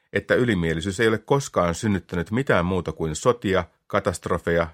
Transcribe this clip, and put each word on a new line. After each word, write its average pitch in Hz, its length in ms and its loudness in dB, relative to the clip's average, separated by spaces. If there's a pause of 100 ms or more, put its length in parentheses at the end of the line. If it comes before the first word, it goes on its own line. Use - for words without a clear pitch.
(120)
että 101 220 0
ylimielisyys 92 680 0
ei 113 80 4
ole 110 100 2
koskaan 113 560 0
synnyttänyt 92 560 -2
mitään 110 360 0
muuta 90 260 -2
kuin 78 240 -4
sotia, 98 480 0 (220)
katastrofeja, 85 880 -2